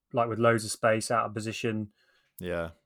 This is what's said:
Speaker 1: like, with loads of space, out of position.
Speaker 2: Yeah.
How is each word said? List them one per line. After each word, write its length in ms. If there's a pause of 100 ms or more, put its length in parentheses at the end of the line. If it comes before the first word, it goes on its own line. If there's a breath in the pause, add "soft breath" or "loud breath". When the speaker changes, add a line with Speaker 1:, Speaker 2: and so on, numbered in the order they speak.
(120)
Speaker 1:
like, 180
with 80
loads 280
of 60
space, 380
out 160
of 80
position. 540 (520)
Speaker 2:
Yeah. 320 (140)